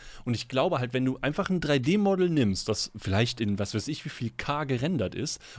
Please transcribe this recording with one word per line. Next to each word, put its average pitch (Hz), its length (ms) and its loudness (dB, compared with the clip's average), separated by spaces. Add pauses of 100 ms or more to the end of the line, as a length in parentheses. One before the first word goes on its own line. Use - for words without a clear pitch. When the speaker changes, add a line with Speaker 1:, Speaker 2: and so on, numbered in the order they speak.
(100)
Speaker 1:
<laughs> - 140 -16
Speaker 2:
Und 123 100 0
ich - 120 -6
glaube 139 320 0
halt, 123 140 -2
wenn 131 120 0
du 131 160 0
einfach 156 300 -2
ein 180 100 2
drei 147 200 2
D 170 180 4
Model 190 320 4
nimmst, 113 380 2
das - 260 -2
vielleicht 107 460 0
in 101 180 0
was 104 160 -2
weiß 107 140 -2
ich 151 160 -6
wie 160 40 -6
viel 120 280 -4
K 147 260 -2
gerendert 127 540 0
ist - 240 -6 (180)